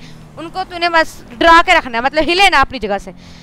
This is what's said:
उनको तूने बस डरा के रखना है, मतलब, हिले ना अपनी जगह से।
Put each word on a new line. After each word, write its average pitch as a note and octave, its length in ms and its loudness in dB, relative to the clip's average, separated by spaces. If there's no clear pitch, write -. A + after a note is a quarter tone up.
उनको E4+ 260 -10
तूने F4 240 -6
बस E4 340 -2
डरा E4 300 4
के F4 120 2
रखना C4 240 -2
है, A#3+ 60 -4
मतलब, D4 200 -2
हिले F4 240 2
ना D#4 120 2
अपनी C4+ 180 -2
जगह G3+ 200 -4
से। F3+ 160 -16